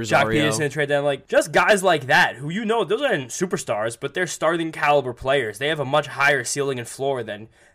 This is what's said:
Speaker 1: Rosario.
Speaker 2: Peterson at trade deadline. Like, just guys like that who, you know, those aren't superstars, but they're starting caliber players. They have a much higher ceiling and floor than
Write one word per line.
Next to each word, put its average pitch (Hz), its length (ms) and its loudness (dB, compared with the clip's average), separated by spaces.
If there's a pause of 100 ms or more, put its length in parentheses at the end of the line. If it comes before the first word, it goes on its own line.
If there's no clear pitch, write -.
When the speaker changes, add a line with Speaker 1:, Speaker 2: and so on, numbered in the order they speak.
(260)
Speaker 1:
Rosario. 113 160 2
Speaker 2:
Peterson 151 220 0
at 139 80 -2
trade 147 180 -2
deadline. 143 160 2
Like, 139 200 -2
just 233 260 0
guys 185 300 4
like 160 260 2
that 139 280 4
who, 143 140 -8
you 208 160 -4
know, 220 180 2
those 202 160 0
aren't 180 280 0
superstars, 117 720 -4
but - 140 -6
they're 180 140 -2
starting 160 460 -2
caliber 147 420 2
players. 127 420 0
They 143 120 -2
have 156 120 -2
a 135 60 -4
much 147 220 2
higher 139 360 2
ceiling 135 340 -4
and 117 80 -8
floor 135 360 -4
than 107 260 -10 (260)